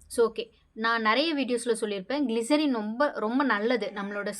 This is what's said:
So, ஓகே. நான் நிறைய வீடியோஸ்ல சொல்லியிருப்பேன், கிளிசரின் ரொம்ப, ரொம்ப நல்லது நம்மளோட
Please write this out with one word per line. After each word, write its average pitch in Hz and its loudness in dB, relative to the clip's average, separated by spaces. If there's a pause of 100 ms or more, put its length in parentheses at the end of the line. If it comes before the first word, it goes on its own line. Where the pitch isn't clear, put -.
So, 226 2
ஓகே. - -10 (240)
நான் 226 0
நிறைய 269 2
வீடியோஸ்ல 240 0
சொல்லியிருப்பேன், 220 -4
கிளிசரின் 262 2
ரொம்ப, 226 0
ரொம்ப 233 0
நல்லது 214 0
நம்மளோட 202 -6